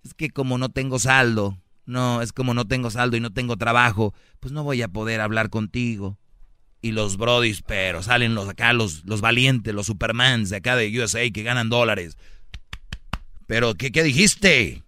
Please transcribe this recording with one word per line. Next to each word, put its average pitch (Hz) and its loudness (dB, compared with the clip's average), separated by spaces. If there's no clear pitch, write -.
"Es - -20
que 151 -4
como 127 -2
no 131 -2
tengo 131 -4
saldo, 113 4
no, 123 -2
es 110 -8
como 127 -2
no 120 0
tengo 123 -2
saldo 117 0
y - 0
no 117 -4
tengo 120 -4
trabajo, 113 2
pues 131 -12
no 151 -6
voy 135 -2
a 113 -4
poder 110 -4
hablar 107 0
contigo". 107 -4
Y 113 -4
los 104 0
brodis, 117 2
pero 95 -4
salen 117 2
los 98 -4
acá, 117 2
los, 95 0
los 104 -4
valientes, 117 2
los 101 -4
supermans 113 0
de 104 -6
acá 123 0
de 113 2
U 120 0
S 110 -2
A 120 0
que 107 -8
ganan 117 0
dólares. 107 2
"Pero, 113 0
¿qué, 127 -6
qué 160 2
dijiste?". 147 4